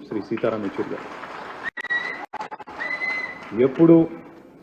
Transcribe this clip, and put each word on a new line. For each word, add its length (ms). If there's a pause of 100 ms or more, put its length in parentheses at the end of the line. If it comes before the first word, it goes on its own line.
శ్రీ 120
సీతారాం 400
యేచూరి 300
గారు. 440 (2250)
ఎప్పుడు 440 (560)